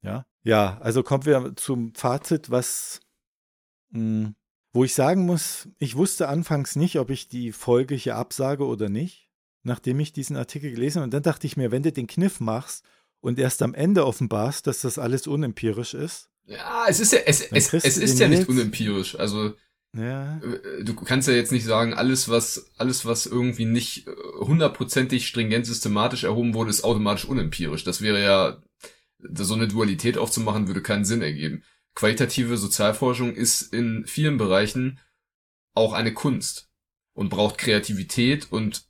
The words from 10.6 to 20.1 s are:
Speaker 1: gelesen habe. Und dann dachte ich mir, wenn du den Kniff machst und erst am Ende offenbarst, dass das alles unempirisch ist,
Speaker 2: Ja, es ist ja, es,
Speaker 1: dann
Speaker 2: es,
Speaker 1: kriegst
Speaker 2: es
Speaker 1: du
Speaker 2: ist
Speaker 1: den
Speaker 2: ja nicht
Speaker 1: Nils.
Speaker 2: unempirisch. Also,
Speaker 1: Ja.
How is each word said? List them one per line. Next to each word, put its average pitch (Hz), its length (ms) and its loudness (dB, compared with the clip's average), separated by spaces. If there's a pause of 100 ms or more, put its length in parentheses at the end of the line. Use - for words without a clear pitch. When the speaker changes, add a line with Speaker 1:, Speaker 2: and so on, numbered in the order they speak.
Speaker 1:
gelesen 127 260 -2
habe. 156 80 0
Und 120 100 -4
dann 143 80 0
dachte 160 240 0
ich - 100 -6
mir, 127 140 0
wenn 127 120 0
du 156 100 0
den 127 140 -6
Kniff 190 340 0
machst 113 440 -4 (360)
und 123 180 -2
erst 131 240 0
am 127 120 0
Ende 165 320 4
offenbarst, 113 600 -2
dass 135 140 -4
das 123 180 -4
alles 127 280 -2
unempirisch 120 680 -4
ist, 147 360 -10 (160)
Speaker 2:
Ja, 233 420 -2
es - 120 4
ist 226 120 4
ja, 247 140 6
es, - 220 4
Speaker 1:
dann - 100 4
Speaker 2:
es, - 100 4
Speaker 1:
kriegst 160 180 2
Speaker 2:
es 131 100 4
Speaker 1:
du 175 40 0
Speaker 2:
ist 131 140 4
Speaker 1:
den 127 80 4
Speaker 2:
ja - 60 8
nicht 165 100 8
Speaker 1:
Nils. 185 100 4
Speaker 2:
unempirisch. 107 680 0
Also, 107 360 -2 (400)
Speaker 1:
Ja. 135 440 -6